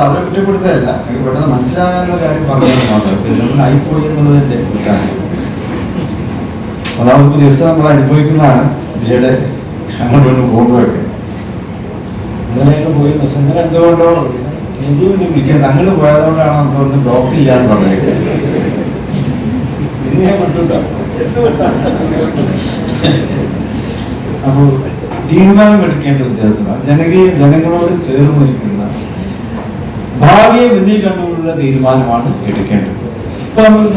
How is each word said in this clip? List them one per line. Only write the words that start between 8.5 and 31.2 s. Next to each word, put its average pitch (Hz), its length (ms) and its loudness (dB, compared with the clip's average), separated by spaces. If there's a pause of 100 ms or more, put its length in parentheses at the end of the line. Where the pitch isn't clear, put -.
ഇതിലൂടെ 123 360 0 (680)
അങ്ങോട്ട് 127 300 4
ഇങ്ങോട്ട് 123 240 2
പോകുമ്പോഴൊക്കെ. 202 460 2 (1500)
ഇന്നലെയൊക്കെ 147 500 2
പോയി, 147 220 2
പക്ഷെ 143 220 -2
ഇന്നലെ 160 240 2
എന്തുകൊണ്ടോ 170 440 4 (680)
എനിക്ക് 143 300 0
വേണ്ടി 185 200 0
വിളിക്കാൻ 139 400 2
അങ്ങോട്ട് 175 300 2
പോയതുകൊണ്ടാണ് 151 640 2
എന്തുകൊണ്ട് 139 400 0
ബ്ലോക്ക് 123 360 0
ഇല്ലാന്ന് 127 320 2
പറഞ്ഞത്. 95 380 0 (2000)
ഇന്ന് - 200 0
ഞാൻ 196 140 0
വിട്ടുട്ടോ. 156 360 -2 (3750)
അപ്പൊ 135 140 2 (680)
തീരുമാനം 202 560 6
എടുക്കേണ്ട 143 420 0
ഉദ്യോഗസ്ഥന്മാർ 107 500 -2 (100)
ജനകീയ, 170 380 4 (140)
ജനങ്ങളോട് 165 540 2 (120)
ചേർന്ന് 143 380 2
നിൽക്കുന്ന, 107 400 -2 (1400)
ഭാവിയെ 226 520 6
മുന്നിൽ 202 320 2
കണ്ടുകൊണ്ടുള്ള 170 460 -2 (100)